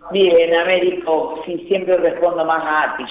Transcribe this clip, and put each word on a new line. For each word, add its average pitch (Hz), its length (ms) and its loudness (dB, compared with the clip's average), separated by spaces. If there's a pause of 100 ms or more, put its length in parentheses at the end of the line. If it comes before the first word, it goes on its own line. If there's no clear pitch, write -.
(120)
Bien, 170 420 4
Américo, 170 920 0
sí, 175 240 -10
siempre 185 260 0
respondo 170 480 0
más 160 140 0
a 156 340 0
Ati, 131 200 -8